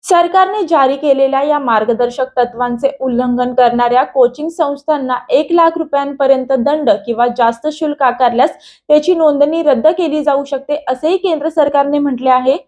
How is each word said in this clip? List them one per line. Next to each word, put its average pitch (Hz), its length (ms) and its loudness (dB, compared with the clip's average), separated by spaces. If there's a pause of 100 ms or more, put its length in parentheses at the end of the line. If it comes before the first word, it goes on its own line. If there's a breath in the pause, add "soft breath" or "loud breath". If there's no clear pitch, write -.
सरकारने 370 600 2
जारी 277 340 2
केलेल्या 269 460 0
या 294 160 0
मार्गदर्शक 240 680 0 (100)
तत्वांचे 240 640 -2
उल्लंघन 247 540 -2
करणाऱ्या 240 480 2
कोचिंग 277 460 0
संस्थांना 285 640 -4 (140)
एक 294 240 0
लाख 330 240 4
रुपयांपर्यंत 277 760 0
दंड 269 380 0 (160)
किंवा 233 200 0 (100)
जास्त 233 360 0
शुल्क 302 300 -4
आकारल्यास 247 480 2 (380 loud breath)
त्याची 302 260 2
नोंदणी 311 480 2
रद्द 269 240 2
केली 320 360 0
जाऊ 277 220 -2
शकते 277 440 -6
असेही 302 280 0
केंद्र 330 320 -2
सरकारने 285 500 0
म्हटले 262 320 -2
आहे. 254 260 2 (120)